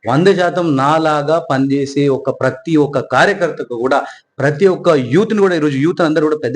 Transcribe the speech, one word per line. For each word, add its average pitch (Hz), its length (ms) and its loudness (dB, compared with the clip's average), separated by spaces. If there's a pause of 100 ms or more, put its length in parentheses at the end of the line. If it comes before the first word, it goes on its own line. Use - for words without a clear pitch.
(120)
వంద 160 160 2 (140)
శాతం 175 260 -2 (140)
నాలాగా 151 580 0 (140)
పనిచేసే 139 520 0 (120)
ఒక 135 120 -4 (140)
ప్రతి 131 320 -2 (120)
ఒక్క 139 120 -4 (160)
కార్యకర్తకు 151 720 0
కూడా, 139 140 2 (400)
ప్రతి 147 340 0
ఒక్క 175 160 0 (240)
యూత్ని 214 300 2
కూడా, 185 140 2
ఈరోజు 147 280 0
యూత్ 175 200 -2
అందరూ 156 220 0
కూడా 151 160 0
పెద్ద 123 120 -2